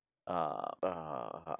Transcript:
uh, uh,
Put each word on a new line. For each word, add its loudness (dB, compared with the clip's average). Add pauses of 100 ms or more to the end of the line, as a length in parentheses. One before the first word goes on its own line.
(260)
uh, 2 (120)
uh, 0